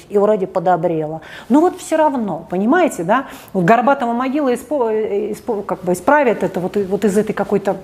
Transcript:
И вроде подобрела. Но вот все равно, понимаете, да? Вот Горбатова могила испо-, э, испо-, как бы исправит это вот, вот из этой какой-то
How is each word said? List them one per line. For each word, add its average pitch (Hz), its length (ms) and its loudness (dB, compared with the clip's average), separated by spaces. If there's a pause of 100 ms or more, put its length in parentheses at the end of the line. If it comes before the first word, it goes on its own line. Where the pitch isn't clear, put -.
И 202 80 0
вроде 202 300 2
подобрела. 170 720 0 (260)
Но 277 140 4
вот 359 160 2
все - 200 -4
равно, 233 520 0
понимаете, 226 540 2
да? 233 220 0 (280)
Вот 185 120 0
Горбатова 233 480 2
могила 262 380 -2
испо-, 240 380 -2
э, 214 420 -2
испо-, 208 300 -6
как 190 220 -8
бы 180 100 0
исправит 254 480 2
это 185 180 -2
вот, 180 160 -4
вот 196 300 -2
из 202 140 2
этой 214 140 0
какой-то 196 500 -2